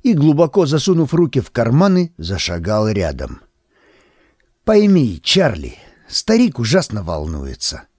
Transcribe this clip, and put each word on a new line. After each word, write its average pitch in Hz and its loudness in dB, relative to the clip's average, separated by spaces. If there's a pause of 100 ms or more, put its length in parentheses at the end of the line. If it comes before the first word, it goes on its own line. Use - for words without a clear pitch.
и, 233 2
глубоко 156 4
засунув 160 0
руки 165 0
в - -12
карманы, 170 2
зашагал 92 -4
рядом. 73 -6 (1200)
"Пойми, 196 2
Чарли, 131 -2 (320)
старик 226 0
ужасно 113 -2
волнуется. 76 -8 (160)